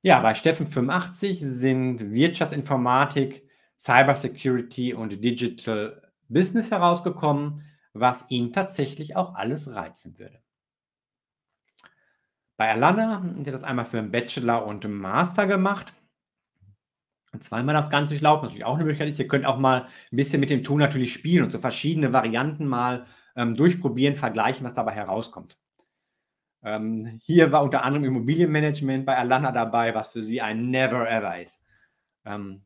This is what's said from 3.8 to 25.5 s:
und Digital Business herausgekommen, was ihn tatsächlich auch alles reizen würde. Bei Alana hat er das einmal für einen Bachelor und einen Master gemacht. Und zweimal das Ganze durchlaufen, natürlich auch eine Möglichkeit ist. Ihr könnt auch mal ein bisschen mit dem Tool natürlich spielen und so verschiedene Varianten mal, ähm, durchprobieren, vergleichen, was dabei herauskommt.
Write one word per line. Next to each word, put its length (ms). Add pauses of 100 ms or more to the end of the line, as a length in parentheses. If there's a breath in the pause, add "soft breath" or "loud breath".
und 280
Digital 920 (160)
Business 420
herausgekommen, 920 (300 loud breath)
was 360
ihn 240
tatsächlich 640
auch 180
alles 360
reizen 480
würde. 240 (2250 soft breath)
Bei 140
Alana 520
hat 240
er 60
das 100
einmal 220
für 140
einen 120
Bachelor 560
und 180
einen 100
Master 520
gemacht. 480 (1400)
Und 120
zweimal 300
das 160
Ganze 240
durchlaufen, 300
natürlich 200
auch 100
eine 100
Möglichkeit 240
ist. 100
Ihr 100
könnt 160
auch 140
mal 240
ein 340
bisschen 240
mit 80
dem 160
Tool 160
natürlich 320
spielen 320
und 60
so 80
verschiedene 560
Varianten 520
mal, 400 (300 loud breath)
ähm, 180
durchprobieren, 640
vergleichen, 480
was 100
dabei 180
herauskommt. 640 (1040)